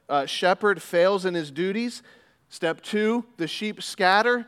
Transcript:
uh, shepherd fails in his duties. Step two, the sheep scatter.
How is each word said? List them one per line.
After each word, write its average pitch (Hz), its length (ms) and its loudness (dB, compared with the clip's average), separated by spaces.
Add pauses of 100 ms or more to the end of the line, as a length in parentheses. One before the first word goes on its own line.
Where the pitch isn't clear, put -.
uh, 139 200 0
shepherd 190 560 0
fails 185 420 2
in 180 80 -2
his 160 160 -4
duties. 196 540 -4 (440)
Step 165 340 -4
two, 220 440 0 (120)
the 165 100 -4
sheep 208 340 -8
scatter. 220 680 2